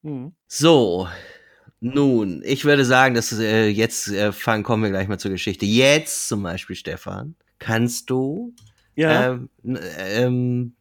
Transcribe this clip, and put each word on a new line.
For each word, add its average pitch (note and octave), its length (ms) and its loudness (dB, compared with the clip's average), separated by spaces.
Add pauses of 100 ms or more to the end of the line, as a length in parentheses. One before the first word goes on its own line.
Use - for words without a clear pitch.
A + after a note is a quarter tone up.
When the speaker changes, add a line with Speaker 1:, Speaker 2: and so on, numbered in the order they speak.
Speaker 1:
Mhm. D3 300 -10 (140)
Speaker 2:
So, A2 600 4 (720)
nun, A#2+ 640 0
ich C3 200 -4
würde C#3+ 200 4
sagen, B2+ 300 4
dass, A#2 240 -2
äh, A2 300 4
jetzt, G#2+ 400 -2
äh, G2+ 240 0
fang-, G#2+ 300 -2
kommen A2 220 0
wir G2+ 60 0
gleich G2 180 -2
mal G2+ 100 -4
zur G2+ 120 -6
Geschichte. F#2+ 360 -4
Jetzt C3+ 640 2
zum G#2 140 -4
Beispiel, F#2 340 -10
Stefan, G2 580 -12 (240)
kannst A#2 520 -2
du, D3+ 440 -4 (400)
Speaker 1:
Ja. D3 380 2
Speaker 2:
ähm, B2+ 160 -8 (160)
n-, B2 140 -4 (200)
ähm, B2 840 0